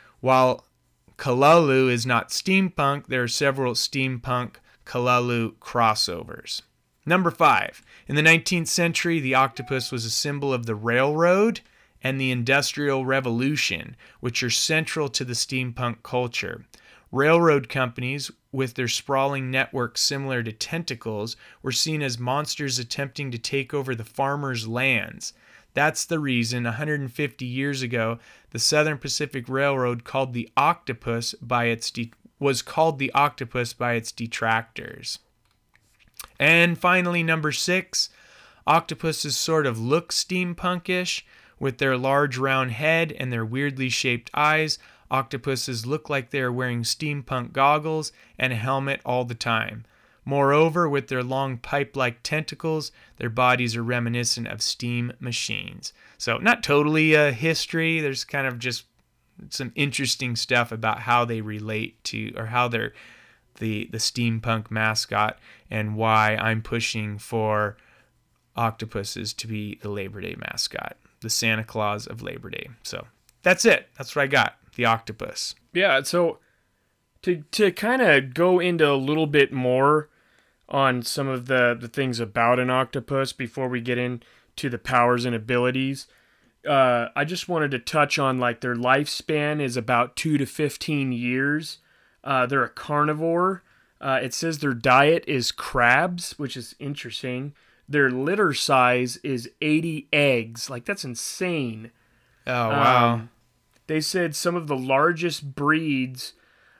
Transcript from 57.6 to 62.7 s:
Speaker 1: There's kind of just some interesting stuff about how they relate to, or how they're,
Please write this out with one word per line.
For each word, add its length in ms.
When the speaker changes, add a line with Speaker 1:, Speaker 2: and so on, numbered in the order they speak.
Speaker 1:
There's 240
kind 240
of 120
just 260
some 260
interesting 600
stuff 360
about 300
how 240
they 160
relate 640
to, 300
or 120
how 200
they're, 260